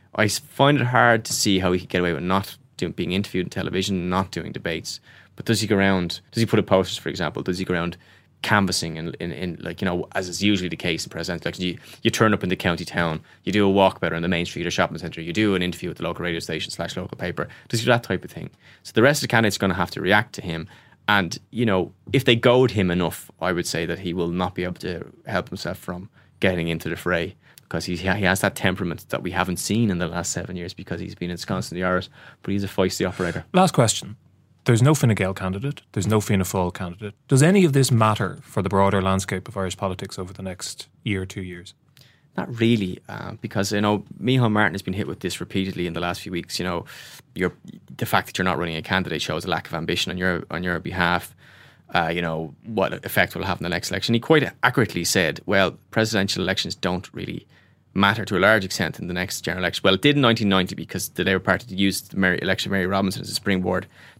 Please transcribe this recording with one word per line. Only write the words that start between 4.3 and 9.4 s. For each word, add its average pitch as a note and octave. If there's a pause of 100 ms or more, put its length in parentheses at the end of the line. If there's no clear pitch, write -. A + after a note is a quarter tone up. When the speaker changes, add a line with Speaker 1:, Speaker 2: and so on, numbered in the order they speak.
Speaker 1:
doing E2
debates. - (360)
But -
does A2+
he G#2
go G2+
around, F#2+ (100)
does A#2
he A2+
put A2+
up G2
posters, F#2+
for -
example? -
Does F#2
he F#2
go F2+
around E2+ (440)
canvassing F2+
in, E2
in, E2+
in, F2